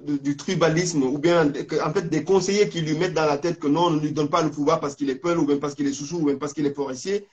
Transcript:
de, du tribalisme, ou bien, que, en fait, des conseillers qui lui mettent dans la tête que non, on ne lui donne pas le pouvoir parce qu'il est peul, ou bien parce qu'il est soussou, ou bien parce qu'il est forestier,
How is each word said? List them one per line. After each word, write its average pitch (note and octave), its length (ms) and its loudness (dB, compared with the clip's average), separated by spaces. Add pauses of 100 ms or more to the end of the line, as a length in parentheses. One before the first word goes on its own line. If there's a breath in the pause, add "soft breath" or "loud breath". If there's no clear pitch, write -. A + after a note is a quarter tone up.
de, D3 160 -4
du C#3+ 180 -4
tribalisme, E3 680 0
ou C3 160 0
bien, E3 320 4
que, - 340 -4
en D#3+ 80 -2
fait, F3 160 -2
des D3+ 160 0
conseillers G3 440 2
qui E3+ 140 -4
lui D#3 140 -2
mettent E3+ 180 0
dans D#3 120 2
la C#3+ 120 2
tête C#3+ 200 -2
que D3 100 -4
non, E3 180 4
on E3 40 2
ne D3+ 100 2
lui D3 120 -2
donne D3 160 0
pas E3 140 2
le D3+ 80 0
pouvoir D3 300 0
parce C#3+ 140 -6
qu'il C#3 160 -4
est B2+ 60 -2
peul, E3+ 220 0
ou D3+ 80 2
bien C#3+ 120 2
parce C#3+ 160 -4
qu'il C#3+ 120 -2
est C3+ 60 0
soussou, D3 280 -8
ou D3+ 60 0
bien C#3 100 2
parce D3 160 -6
qu'il D3 140 -2
est C#3 80 -2
forestier, C#3+ 580 -4